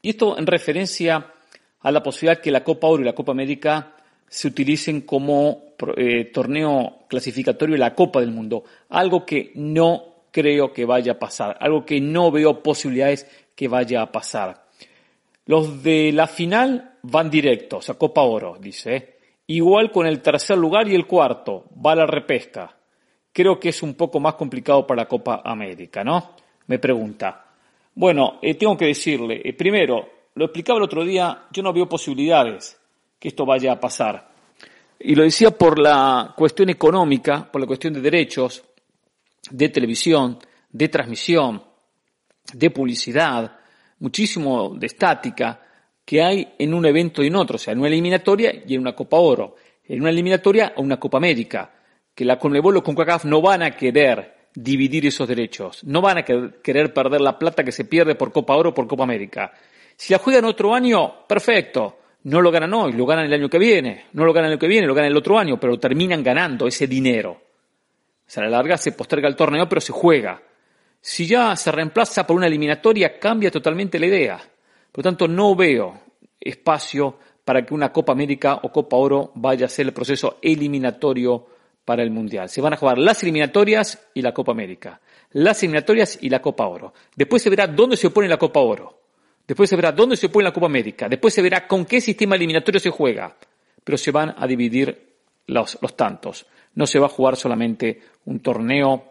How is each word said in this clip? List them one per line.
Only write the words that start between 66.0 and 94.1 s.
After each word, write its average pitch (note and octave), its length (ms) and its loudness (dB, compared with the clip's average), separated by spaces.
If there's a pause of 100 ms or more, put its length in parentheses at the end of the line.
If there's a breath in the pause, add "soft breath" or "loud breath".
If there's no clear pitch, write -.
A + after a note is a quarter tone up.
ganando C3 440 -2
ese B2 200 -2
dinero. B2 460 -2
O - 1000 -20
sea, - 120 -8
a G#2 40 -2
la A2+ 100 0
larga D#3 220 0
se - 140 -4
posterga C#3+ 360 -2
el C#3 80 -4
torneo, D#3 320 0
pero E3+ 140 -2
se - 100 -10
juega. B2 500 2 (580)
Si - 260 -8
ya A3+ 280 2
se - 160 -4
reemplaza D#3+ 560 -2
por E3 100 2
una F3+ 120 2
eliminatoria, D3+ 720 2
cambia G#3+ 320 0
totalmente E3 500 -2
la E3+ 60 0
idea. D3+ 300 0 (540)
Por - 80 -14
lo F3+ 120 0
tanto, F3 180 0
no G3 260 4
veo C3 460 0 (400)
espacio C#3+ 800 -4 (260 soft breath)
para B2+ 200 2
que - 80 -10
una D3 200 -2
Copa D#3+ 200 0
América C#3 500 -2
o - 100 -8
Copa C#3+ 240 0
Oro C#3 400 2
vaya B2+ 300 0
a - 20 -2
ser C#3 180 -4
el C3 60 -6
proceso - 500 -4
eliminatorio C3 1040 -2 (420 soft breath)
para A#2+ 140 0
el A2+ 80 -2
Mundial. G#2+ 400 -8
Se - 100 -8
van D3 140 0
a - 20 -10
jugar C3 220 0
las G3+ 240 2
eliminatorias G3+ 880 0
y C3+ 80 -6
la B2 140 -2
Copa B2+ 180 -4
América. F#2+ 480 -12 (320 soft breath)
Las F#3 300 2
eliminatorias F#3 580 0
y C3+ 80 -6
la B2+ 140 0
Copa C3 240 -2
Oro. F#2 260 -12 (240 soft breath)
Después F3+ 260 2
se A3+ 60 2
verá G3 180 4
dónde G#3+ 300 2
se - 140 2
pone G#3 180 2
la E3 80 2
Copa D3+ 240 2
Oro. - 440 -2 (420)
Después - 240 2
se F#3+ 60 0
verá E3 140 2
dónde A3+ 240 4
se F#3+ 140 -2
pone G#3 160 2
la F3 80 0
Copa F3 140 0
América. A#2 420 -2
Después - 240 2
se - 80 0
verá F3+ 260 0
con F#3 200 -2
qué B3 160 2
sistema G3+ 340 0
eliminatorio E3 420 0
se F3+ 120 -2
juega. A#2 440 -2 (480)
Pero D3 140 -4
se - 140 -4